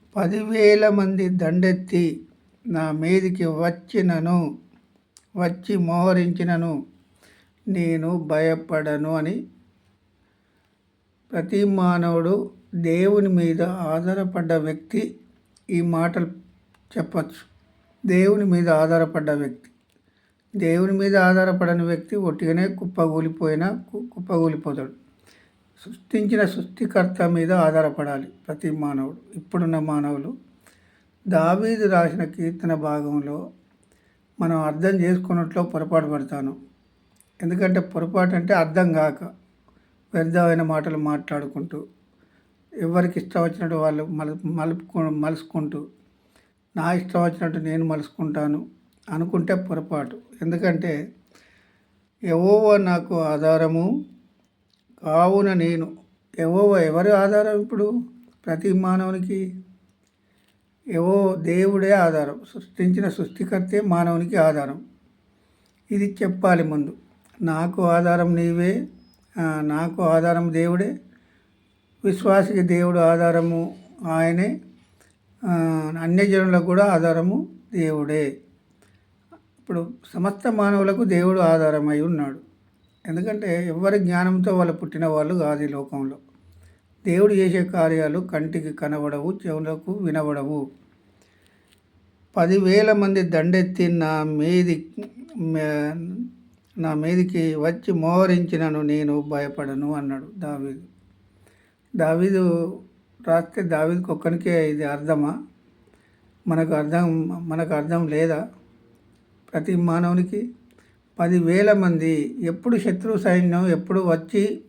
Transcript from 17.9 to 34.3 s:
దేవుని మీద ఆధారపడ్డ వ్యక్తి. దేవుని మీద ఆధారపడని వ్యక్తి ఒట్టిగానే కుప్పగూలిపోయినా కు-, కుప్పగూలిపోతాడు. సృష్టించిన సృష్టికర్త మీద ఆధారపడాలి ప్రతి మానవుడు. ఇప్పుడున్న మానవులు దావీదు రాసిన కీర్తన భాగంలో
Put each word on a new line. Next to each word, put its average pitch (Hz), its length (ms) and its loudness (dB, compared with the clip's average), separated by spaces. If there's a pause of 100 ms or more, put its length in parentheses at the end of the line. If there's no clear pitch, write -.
దేవుని 196 380 4
మీద 175 240 2
ఆధారపడ్డ 160 640 2
వ్యక్తి. 143 400 -6 (840)
దేవుని 185 360 2
మీద 196 240 2
ఆధారపడని 180 720 4
వ్యక్తి 170 300 -4
ఒట్టిగానే 175 520 0
కుప్పగూలిపోయినా 160 1200 -2
కు-, - 200 -10
కుప్పగూలిపోతాడు. 156 800 -2 (960)
సృష్టించిన 208 580 0
సృష్టికర్త - 800 -2
మీద 170 300 2
ఆధారపడాలి 156 760 0 (180)
ప్రతి 151 240 -6
మానవుడు. 143 460 -6 (200)
ఇప్పుడున్న 165 420 -2
మానవులు 147 580 -4 (920)
దావీదు 196 600 2
రాసిన 170 360 2
కీర్తన 165 500 -4
భాగంలో 147 800 -4 (880)